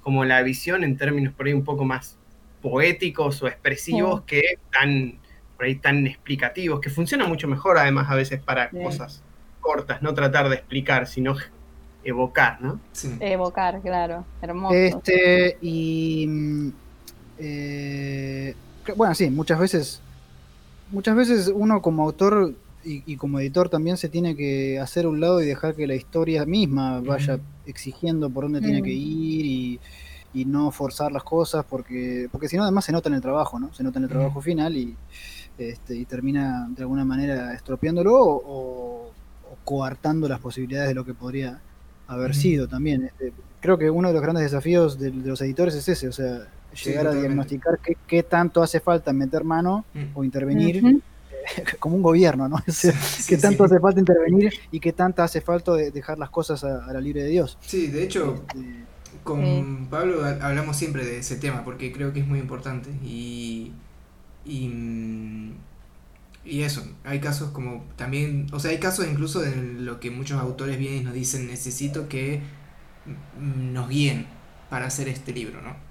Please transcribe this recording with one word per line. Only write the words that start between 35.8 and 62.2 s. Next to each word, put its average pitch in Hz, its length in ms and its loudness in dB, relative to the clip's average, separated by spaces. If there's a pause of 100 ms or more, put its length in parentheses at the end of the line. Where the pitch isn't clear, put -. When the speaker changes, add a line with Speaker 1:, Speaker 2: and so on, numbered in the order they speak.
Speaker 4:
y 120 100 -6
termina 131 680 0
de 127 120 -8
alguna 135 220 0
manera 131 480 0
estropeándolo 170 640 2
o, 160 300 8
o 127 680 -10 (400)
o - 120 -20
coartando 139 680 0
las 127 100 -2
posibilidades 131 500 -4
de 131 60 2
lo 127 100 -4
que 127 80 -10
podría 123 460 -8 (480)
haber 127 240 -2
Speaker 3:
Ujú. 143 80 2
Speaker 4:
sido 147 280 4
también. 131 380 0
Este, 127 280 -8 (280)
creo 180 160 6
que 156 120 2
uno 175 200 4
de 170 40 4
los 156 100 4
grandes 160 200 2
desafíos 147 560 4
de, 135 120 -2
de 131 180 -6
los 131 120 -4
editores 151 340 2
es 143 140 -4
ese, 147 180 0
o 123 40 -4
sea, 123 360 -4 (260)
Speaker 3:
Sí, - 180 -6
Speaker 4:
llegar 151 160 2
a - 20 4
Speaker 3:
totalmente. 143 180 2
Speaker 4:
diagnosticar 139 560 0
qué, 170 140 -2 (100)
qué 170 160 4
tanto 170 380 4
hace 160 180 2
falta 165 320 2
meter 135 320 0
mano 175 500 0
Speaker 3:
Mm. 147 80 -8 (120)
Speaker 4:
o 139 100 -4
intervenir, 160 600 2
Speaker 2:
Ujú. 269 180 8 (300)
Speaker 4:
<laughs> - 480 -8
como 160 160 0
un 196 80 4
gobierno, 165 440 6
¿no? 151 100 -2
<laughs> - 100 -2
O 170 40 0
sea, 160 220 4
Speaker 3:
Sí, - 320 -4
Speaker 4:
qué 175 120 4
Speaker 3:
sí, 143 40 2
Speaker 4:
tanto 202 220 6
Speaker 3:
sí. - 20 10
Speaker 4:
hace 175 140 8
falta 190 200 4
intervenir 180 540 6 (180)
y 160 80 -4
qué 170 140 0
tanta 180 300 2
hace 165 180 0
falta 170 320 0
de 151 180 2
dejar 156 280 -8
las 139 100 -8
cosas 156 340 -4
a, 135 220 -4
a 131 80 -10
la 131 80 -4
libre 143 220 -4
de 147 60 -2
Dios. 160 320 0
Speaker 3:
Sí, 175 260 -2
de 151 160 -2
hecho, 185 320 -2
Speaker 4:
Este, 123 500 -14 (380)
Speaker 3:
con 143 200 -2
Speaker 2:
Sí. 139 460 -2
Speaker 3:
Pablo 165 360 0
ha-, 143 200 -4
hablamos 143 320 -2
siempre 139 280 -4
de 120 140 -6
ese 127 180 -6
tema, 131 260 -6
porque 127 280 -10
creo 139 220 -6
que 143 80 -4